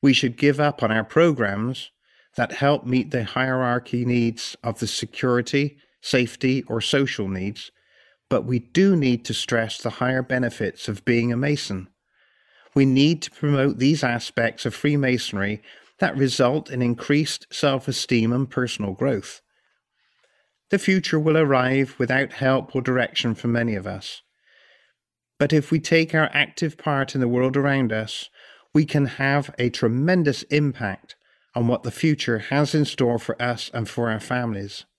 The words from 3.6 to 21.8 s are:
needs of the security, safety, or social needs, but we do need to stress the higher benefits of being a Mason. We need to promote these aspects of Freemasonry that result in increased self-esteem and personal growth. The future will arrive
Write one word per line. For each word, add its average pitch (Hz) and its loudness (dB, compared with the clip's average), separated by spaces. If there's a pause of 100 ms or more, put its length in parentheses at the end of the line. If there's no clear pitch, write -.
needs 117 0
of 117 -4
the 113 -2
security, 127 -2 (240)
safety, 127 0
or 117 -4
social 131 0
needs, 95 -8 (580)
but 123 0
we 123 0
do 190 4
need 127 2
to 113 -6
stress 113 -2
the - -6
higher 127 -2
benefits 123 -4
of 104 -6
being 120 2
a 113 -2
Mason. 123 -4 (840)
We 139 6
need 143 4
to - -14
promote 143 0
these 147 2
aspects 117 -2
of 117 -4
Freemasonry 123 0 (380)
that - -2
result 135 2
in 127 -4
increased 143 0
self-esteem 123 0
and 131 -2
personal 113 -4
growth. 120 -4 (1300)
The 196 2
future 185 2
will 156 2
arrive 135 2